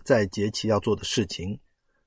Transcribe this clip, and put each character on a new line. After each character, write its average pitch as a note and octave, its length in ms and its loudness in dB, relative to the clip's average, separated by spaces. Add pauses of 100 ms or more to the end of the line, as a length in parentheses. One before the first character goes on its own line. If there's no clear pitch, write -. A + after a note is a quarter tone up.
在 A2 220 4
节 G#2 240 -2
期 - 180 -4
要 G#2 100 4
做 G#2 160 2
的 - 80 -8
事 - 240 0
情， F#2+ 320 -8 (480)